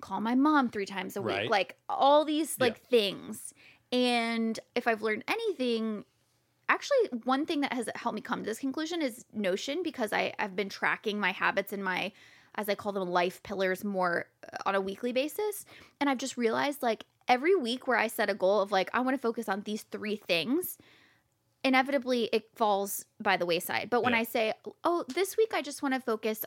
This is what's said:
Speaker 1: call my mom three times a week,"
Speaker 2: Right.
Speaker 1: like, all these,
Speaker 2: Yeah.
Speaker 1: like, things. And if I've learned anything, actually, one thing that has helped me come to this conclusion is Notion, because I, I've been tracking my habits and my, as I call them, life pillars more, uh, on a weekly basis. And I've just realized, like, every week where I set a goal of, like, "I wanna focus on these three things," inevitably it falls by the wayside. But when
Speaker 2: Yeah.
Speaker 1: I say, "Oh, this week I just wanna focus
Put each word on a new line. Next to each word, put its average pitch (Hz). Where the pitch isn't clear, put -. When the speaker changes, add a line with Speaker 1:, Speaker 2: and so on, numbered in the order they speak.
Speaker 1:
call 190
my 226
mom 277
three 196
times 190
a 196
week," 101
Speaker 2:
Right. 104
Speaker 1:
like, 196
all 294
these, 302
Speaker 2:
Yeah. 254
Speaker 1:
like, 226
things. 196
And 233
if 240
I've 220
learned 220
anything, 247
actually, 427
one 269
thing 294
that 277
has 233
helped -
me 233
come 208
to 185
this 214
conclusion 311
is 233
Notion, 214
because 247
I, 190
I've 190
been 196
tracking 202
my 185
habits 190
and 196
my, 180
as 208
I 202
call 202
them, 190
life 175
pillars 190
more, 185
uh, -
on 196
a 196
weekly 196
basis. 311
And 285
I've 269
just 254
realized, 254
like, 226
every 262
week 247
where 240
I 220
set 208
a 196
goal 214
of, 202
like, -
"I 233
wanna 254
focus 233
on 196
these 214
three 208
things," 214
inevitably 262
it 220
falls 202
by 208
the 180
wayside. 170
But 233
when 240
Speaker 2:
Yeah. 226
Speaker 1:
I -
say, 226
"Oh, 339
this 349
week 440
I 349
just 277
wanna 262
focus 220